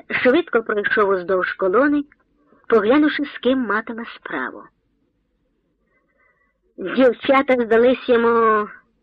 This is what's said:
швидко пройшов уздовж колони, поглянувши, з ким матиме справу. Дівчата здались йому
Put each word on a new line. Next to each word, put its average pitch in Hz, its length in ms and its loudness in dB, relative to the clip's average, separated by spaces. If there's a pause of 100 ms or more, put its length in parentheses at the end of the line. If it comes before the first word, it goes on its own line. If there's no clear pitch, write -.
швидко 254 540 0
пройшов 208 460 -2
уздовж 185 440 -2
колони, 277 500 0 (640)
поглянувши, 277 580 2
з - 120 -16
ким 262 220 0
матиме 220 460 -6 (100)
справу. 127 480 -10 (2250)
Дівчата 262 760 0
здались 240 560 2
йому 233 580 2 (340)